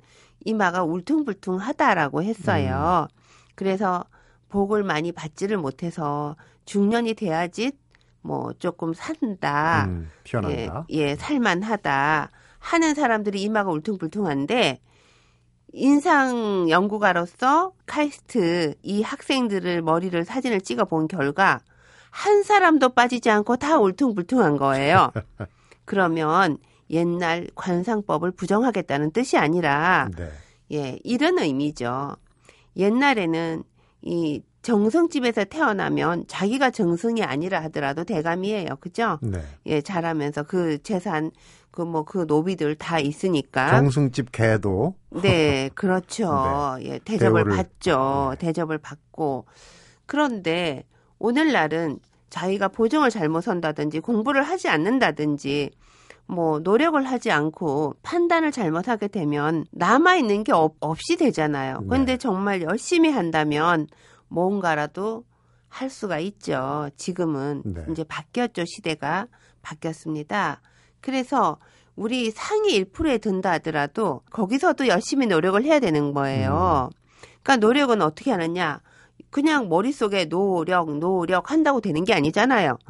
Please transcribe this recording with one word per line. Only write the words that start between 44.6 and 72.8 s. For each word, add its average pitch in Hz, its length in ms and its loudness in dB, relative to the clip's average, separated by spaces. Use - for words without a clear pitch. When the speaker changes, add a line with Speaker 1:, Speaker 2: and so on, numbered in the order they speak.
Speaker 1:
네, 151 640 2
그렇죠. 147 1000 -2
Speaker 2:
<laughs> 131 40 -10
네. - 140 -12
Speaker 1:
예, 131 60 -10
대접을 170 440 2
Speaker 2:
대우를. 101 140 2
Speaker 1:
받죠. 135 840 0
Speaker 2:
네. 180 80 -6
Speaker 1:
대접을 160 300 -2
받고. 147 680 -6
그런데 180 800 -2
오늘날은 170 800 2
자기가 190 380 -2
보정을 240 420 2
잘못 160 320 0
선다든지 156 600 -2
공부를 247 420 0
하지 349 260 -4
않는다든지 151 1040 0
뭐 165 320 0
노력을 269 440 2
하지 240 280 -2
않고 151 720 0
판단을 339 480 0
잘못하게 208 580 -2
되면 151 640 -2
남아있는 240 720 4
게 269 80 2
없-, 156 260 4
없이 160 380 -2
되잖아요. 147 640 0
Speaker 2:
네. 98 80 -8
Speaker 1:
근데 254 280 2
정말 196 440 -2
열심히 311 500 2
한다면 160 760 2
뭔가라도 185 960 -2
할 262 220 -10
수가 185 300 -6
있죠. 147 760 -4
지금은 147 720 -4
Speaker 2:
네. 87 260 -8
Speaker 1:
이제 160 140 -6
바뀌었죠. 202 600 -6
시대가 165 640 -6
바뀌었습니다. 156 1000 -6
그래서 247 560 0
우리 226 340 -2
상위 415 440 0
일 190 100 2